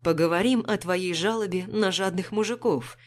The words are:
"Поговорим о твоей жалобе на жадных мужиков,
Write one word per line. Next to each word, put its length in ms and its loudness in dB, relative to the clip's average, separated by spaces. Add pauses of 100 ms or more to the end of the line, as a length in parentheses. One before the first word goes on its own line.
"Поговорим 640 2
о 100 0
твоей 360 -2
жалобе 540 -2
на 240 0
жадных 400 -2
мужиков, 760 -2